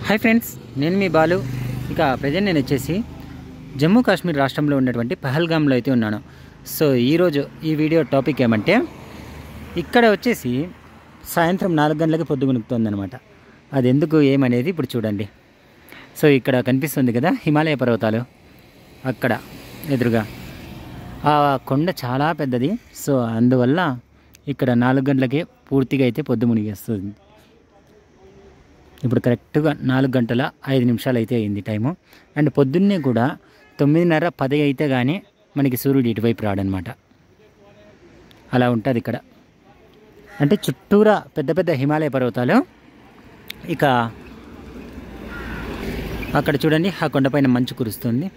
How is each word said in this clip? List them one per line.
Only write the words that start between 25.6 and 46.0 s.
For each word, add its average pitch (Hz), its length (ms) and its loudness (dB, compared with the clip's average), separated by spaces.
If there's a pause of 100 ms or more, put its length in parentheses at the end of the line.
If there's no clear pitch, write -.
పూర్తిగా 135 300 2
అయితే 127 200 0
పొద్దు 123 240 0
మునిగేస్తుంది. 104 680 -4 (1900)
ఇప్పుడు 117 160 2
కరెక్ట్గా 147 600 0
నాలుగు 131 360 0
గంటల 123 340 0 (180)
ఐదు 135 160 2
నిమిషాలు 123 320 0
అయితే 117 180 -2
అయింది 104 260 -2
టైము. 110 360 -4 (420)
And 147 120 2
పొద్దున్నే 175 480 2
కూడా 123 380 0 (440)
తొమ్మిదిన్నర, 160 480 4
పది 147 320 -2
అయితే 143 280 0
కానీ 131 340 0 (340)
మనకి 139 200 0
సూర్యుడు 135 320 2
ఇటువైపు 113 360 0
రాడనమాట. 98 400 -2 (1700)
అలా 123 160 4
ఉంటుంది 120 280 0
ఇక్కడ. 113 180 -6 (1200)
అంటే 147 160 4
చుట్టూరా 202 680 2 (140)
పెద్ద 156 220 -2
పెద్ద 175 120 0
హిమాలయ 151 380 0
పర్వతాలు. 127 560 2 (1080)
ఇక 143 100 -2 (2500)